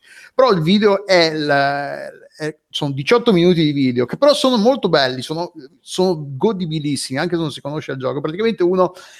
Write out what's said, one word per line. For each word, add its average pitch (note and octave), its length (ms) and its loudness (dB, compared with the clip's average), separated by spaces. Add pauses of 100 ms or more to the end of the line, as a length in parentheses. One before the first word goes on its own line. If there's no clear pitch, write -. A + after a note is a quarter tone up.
(340)
Però B3+ 180 4
il F3 100 2
video G3+ 440 2
è E3+ 280 4
il, D3+ 140 -4 (880)
è, D#3 200 -8 (120)
sono D3 220 -6
diciotto A3+ 420 2
minuti E3+ 300 4
di D3 80 2
video, B2+ 340 0
che - 120 -10
però C#4+ 160 4
sono B3+ 240 2
molto A3+ 320 2
belli, C3 320 0
sono, E3 320 -8 (260)
sono F3+ 440 -2 (120)
godibilissimi, D#3 840 -2
anche E3+ 180 -2
se E3 60 -2
non D3+ 100 -4
si C3+ 100 -14
conosce D3 320 -8
il C3+ 40 -8
gioco. C3 240 -4
Praticamente F3+ 420 -2
uno F3+ 300 2 (260)